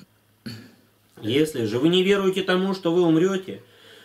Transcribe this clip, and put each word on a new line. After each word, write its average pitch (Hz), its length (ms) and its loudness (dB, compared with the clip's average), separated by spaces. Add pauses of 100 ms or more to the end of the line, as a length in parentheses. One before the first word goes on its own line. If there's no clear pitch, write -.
(1200)
Если 127 460 -2
же 110 120 -4
вы 147 100 2
не 185 140 4
веруете 190 400 0
тому, 185 320 0
что 175 180 -4
вы 180 100 2
умрёте, 170 600 0 (420)